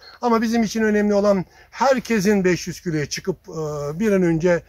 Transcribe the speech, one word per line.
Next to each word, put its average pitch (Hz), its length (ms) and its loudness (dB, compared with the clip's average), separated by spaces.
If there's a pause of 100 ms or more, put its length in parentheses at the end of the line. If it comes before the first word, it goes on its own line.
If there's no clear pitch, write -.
(220)
Ama 226 200 2
bizim 226 220 0
için 220 180 -4
önemli 208 320 2
olan 202 320 2 (240)
herkesin 220 760 0
beş 180 240 0
yüz 170 140 -10
kiloya 156 240 -4
çıkıp, - 320 -6 (120)
e, 151 500 -8
bir 214 120 2
an 190 100 4
önce, 170 480 2